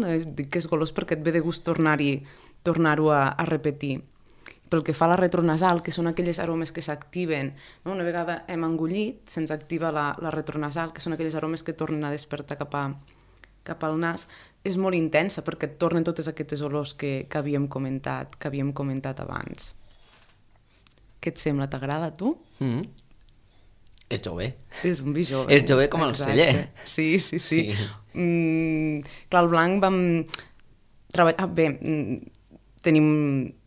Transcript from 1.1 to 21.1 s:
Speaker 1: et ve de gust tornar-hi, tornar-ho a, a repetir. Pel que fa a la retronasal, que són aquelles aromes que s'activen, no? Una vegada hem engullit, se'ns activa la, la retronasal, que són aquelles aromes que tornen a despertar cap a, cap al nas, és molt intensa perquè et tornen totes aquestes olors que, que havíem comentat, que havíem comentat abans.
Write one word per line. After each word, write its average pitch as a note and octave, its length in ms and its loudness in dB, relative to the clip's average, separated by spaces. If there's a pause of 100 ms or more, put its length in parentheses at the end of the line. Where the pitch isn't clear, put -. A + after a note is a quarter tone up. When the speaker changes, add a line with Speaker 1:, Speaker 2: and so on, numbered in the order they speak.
Speaker 1:
et D#3 60 -6
ve E3 100 2
de E3 80 4
gust E3 240 -2
tornar-hi, D3+ 580 2 (400)
tornar-ho D#3 480 4
a, C#3 180 4
a - 160 -2
repetir. D3 560 -2 (680)
Pel D#3+ 140 2
que D#3+ 100 -2
fa E3 120 2
a E3 40 6
la F3 80 6
retronasal, E3+ 640 4
que E3+ 100 -6
són E3+ 160 -2
aquelles E3+ 320 -2
aromes E3 320 -4
que D#3+ 100 -10
s'activen, D3 760 -4 (280)
no? F3+ 80 -6
Una F#3 120 -4
vegada E3+ 440 -4
hem E3+ 160 -4
engullit, E3 640 -2
se'ns D#3 240 -4
activa D#3+ 400 -4
la, D3 300 -2
la D#3+ 100 -4
retronasal, D3+ 640 -6
que - 80 -12
són E3 120 -4
aquelles D#3+ 220 -4
aromes D#3+ 280 -4
que E3 100 -6
tornen D#3 320 -4
a C#3+ 60 -4
despertar C#3+ 460 -8
cap C#3+ 180 -8
a, C#3+ 80 -2 (800)
cap E3 200 -10
al D#3 160 -2
nas, E3+ 280 -4 (360)
és F#3 140 -2
molt F#3+ 180 0
intensa D#3+ 480 0
perquè - 220 -6
et C#3 140 -10
tornen E3 240 2
totes E3 240 -4
aquestes D3 340 -6
olors D3 320 -4
que, C3+ 360 -6
que - 100 -4
havíem C#3+ 280 -2
comentat, C3+ 680 -6
que - 100 -8
havíem C#3 260 -2
comentat C3+ 480 -6
abans. - 520 -10 (1500)